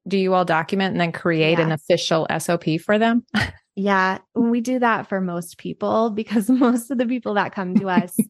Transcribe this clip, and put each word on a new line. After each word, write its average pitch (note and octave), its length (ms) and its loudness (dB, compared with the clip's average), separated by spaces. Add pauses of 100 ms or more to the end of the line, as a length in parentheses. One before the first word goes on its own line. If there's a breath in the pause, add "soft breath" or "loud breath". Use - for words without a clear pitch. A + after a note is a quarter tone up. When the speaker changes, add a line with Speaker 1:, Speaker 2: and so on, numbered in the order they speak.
Speaker 1:
do F#3 120 -2
you F#3 160 2
all F3+ 100 4
document F3+ 480 0
and F3 80 -2
then E3+ 100 0
create D#3+ 480 0
an D#3+ 100 2
Speaker 2:
Yeah. D#3+ 60 0
Speaker 1:
official E3 560 0
S D#3+ 200 -4
O E3+ 80 2
P D#3+ 180 -2
for G#3 220 0
them? A#3 260 2 (100)
<laughs> - 200 -2 (260)
Speaker 2:
Yeah, F#3+ 380 2 (160)
we A#3+ 260 2
do B3+ 200 -2
that A3+ 280 0
for F#3+ 120 -2
most F3 360 -6
people G#3 540 -2
because G#3+ 400 -2
<laughs> - 0 -
most B3 400 2
of C4 80 -4
the B3 80 0
people A#3 280 -4
that G3+ 200 0
come F#3 220 -2
to G3 120 2
us F3 280 -2 (140)